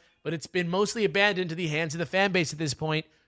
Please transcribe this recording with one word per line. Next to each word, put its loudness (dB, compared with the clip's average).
but -2
it's -8
been -2
mostly 0
abandoned 2
to -6
the -2
hands -2
of -6
the 0
fan 2
base 0
at -10
this -2
point, -2